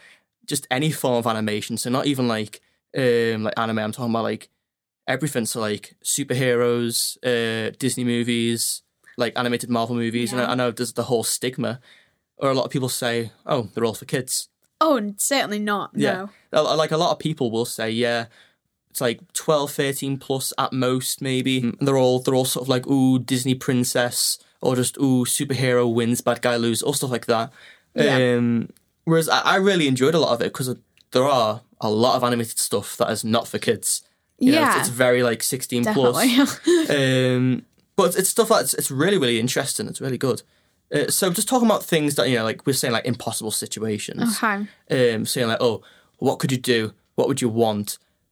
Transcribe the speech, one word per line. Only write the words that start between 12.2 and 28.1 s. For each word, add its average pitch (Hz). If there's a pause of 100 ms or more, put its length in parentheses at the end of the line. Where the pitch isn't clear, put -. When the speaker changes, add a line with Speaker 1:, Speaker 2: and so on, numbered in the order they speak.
Speaker 1:
or 135
a -
lot 131
of -
people 127
say, 117 (140)
"Oh, 123
they're 113
all 110
for -
kids." - (300)
Speaker 2:
Oh, 311
n-, 208
certainly 220
not. 208
Speaker 1:
Yeah. 202 (260)
Speaker 2:
No. 156
Speaker 1:
A, 143
like, 156
a 156
lot 165
of -
people 143
will 113
say, 113
"Yeah, 117 (680)
it's, -
like, 120 (120)
twelve, 143
thirteen 139
plus 131
at 131
most, 127
maybe." 131
And 120
they're 139
all, 127
they're 131
all 127
sort 127
of 135
like, 127
"Ooh, 131
Disney 127
princess," 123 (240)
or 127
just, 123
"Ooh, 131
superhero 123
wins, 120
bad 120
guy 123
loses," 117
or 143
stuff 139
like 117
that. 113 (440)
Speaker 2:
Yeah. 131